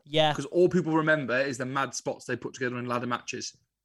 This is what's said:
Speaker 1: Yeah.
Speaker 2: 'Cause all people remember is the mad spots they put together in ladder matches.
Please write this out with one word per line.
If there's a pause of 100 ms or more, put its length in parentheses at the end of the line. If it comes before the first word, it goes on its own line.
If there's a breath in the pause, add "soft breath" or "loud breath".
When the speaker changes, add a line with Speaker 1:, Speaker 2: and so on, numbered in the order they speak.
Speaker 1:
Yeah.
Speaker 2:
'Cause
all
people
remember
is
the
mad
spots
they
put
together
in
ladder
matches. (280)